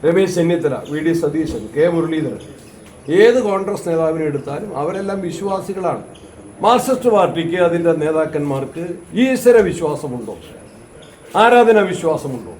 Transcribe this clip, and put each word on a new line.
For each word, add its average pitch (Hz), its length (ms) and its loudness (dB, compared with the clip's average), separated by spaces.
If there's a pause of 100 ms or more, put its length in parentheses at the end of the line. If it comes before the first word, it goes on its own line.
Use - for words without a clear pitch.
രമേശ് 185 320 2
ചെന്നിത്തല, 165 380 0 (180)
വി 151 140 -4
ഡി 170 140 2
സതീശൻ, 151 420 -4 (120)
കെ 147 100 2 (100)
മുരളീധരൻ, 156 460 -4 (800)
ഏത് 240 180 6 (100)
കോൺഗ്രസ് 196 420 -4
നേതാവിനെ 165 400 0
എടുത്താലും 143 500 -8
അവരെല്ലാം 196 480 -4
വിശ്വാസികളാണ്. 190 720 -6 (640)
മാർക്സിസ്റ്റ് 247 500 2
പാർട്ടിക്ക്, 170 540 0
അതിൻ്റെ 170 340 2
നേതാക്കന്മാർക്ക് 156 840 -4 (400)
ഈശ്വര 247 300 4 (120)
വിശ്വാസമുണ്ടോ, 135 680 -6 (1080)
ആരാധനാ 226 480 6
വിശ്വാസമുണ്ടോ? 139 680 -6